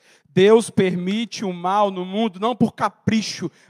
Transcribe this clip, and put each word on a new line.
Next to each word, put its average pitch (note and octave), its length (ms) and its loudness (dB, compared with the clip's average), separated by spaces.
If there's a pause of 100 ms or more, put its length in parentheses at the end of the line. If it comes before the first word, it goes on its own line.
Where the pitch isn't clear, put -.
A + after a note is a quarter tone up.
(280)
Deus G#3 420 4
permite F#3+ 760 -2
o F#3 80 -4
mal F#3+ 380 0
no F3+ 140 -6
mundo, F#3+ 340 -4
não A3+ 160 -2
por G#3+ 180 0
capricho, - 800 -4 (200)